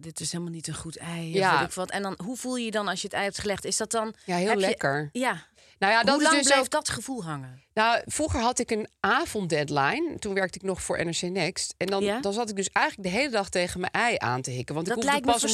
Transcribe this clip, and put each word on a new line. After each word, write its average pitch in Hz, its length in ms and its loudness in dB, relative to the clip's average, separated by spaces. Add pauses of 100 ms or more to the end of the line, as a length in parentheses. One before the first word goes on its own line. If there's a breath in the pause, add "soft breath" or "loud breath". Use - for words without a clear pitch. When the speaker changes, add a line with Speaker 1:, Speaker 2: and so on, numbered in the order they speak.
Speaker 1:
dit 160 200 -12
is 160 120 -6
helemaal 170 200 -6
niet 165 160 -10
een 151 60 -6
goed 160 220 -12
ei," 170 340 -8
of 170 60 0
Speaker 2:
Ja. 185 220 4
Speaker 1:
weet 139 100 0
ik - 60 -10
wat. 185 160 -4
En 196 120 -4
dan, 190 220 -4
hoe 247 120 -6
voel 254 200 -6
je 240 80 -2
je 220 60 -4
dan 208 180 -2
als 175 120 -4
je 208 60 -6
het - 100 -6
ei 196 80 0
hebt 196 140 -4
gelegd? 202 260 -4
Is - 120 -2
dat 214 140 -2
dan, 226 240 -2 (100)
Speaker 2:
Ja, 180 120 -2
heel 185 120 2
Speaker 1:
heb 220 100 2
je 190 80 4
Speaker 2:
lekker. 147 460 0
Speaker 1:
Ja. 240 340 -2 (320 soft breath)
Speaker 2:
Nou 202 140 4
ja, 233 100 6
dat 226 120 4
Speaker 1:
Hoe 302 80 4
Speaker 2:
is 302 60 8
Speaker 1:
lang 311 100 8
Speaker 2:
dus 269 80 4
Speaker 1:
blijft 269 180 8
Speaker 2:
ook - 60 -6
Speaker 1:
dat 294 180 0
gevoel 233 360 -6
hangen? 135 380 -8 (120)
Speaker 2:
Nou, 226 320 4
vroeger 294 340 0
had 240 180 2
ik 233 120 -2
een 214 180 -2 (120)
avonddeadline. 190 1160 2
Toen 202 160 -4
werkte 190 240 0
ik - 60 -16
nog 190 180 -4
voor 165 220 -2
N 170 40 -2
R 160 100 -4
C - 40 -4
Next. 180 540 -4
En 180 100 -2
dan, 196 180 0
Speaker 1:
Ja? 208 160 -2
Speaker 2:
dan 202 120 -2
zat 220 180 -2
ik 196 60 -6
dus 196 160 -4
eigenlijk 214 360 0
de 175 60 -2
hele 269 160 0
dag 202 180 -2
tegen 180 320 -2
mijn 185 120 -4
ei 226 260 2
aan 123 240 -2
te 135 80 -6
hikken. 123 240 -6
Want 170 120 -4
Speaker 1:
Dat 220 100 -2
Speaker 2:
ik 233 60 -4
hoefde 285 180 2
Speaker 1:
lijkt 247 60 -4
me 240 60 6
Speaker 2:
pas 233 100 4
om 220 120 0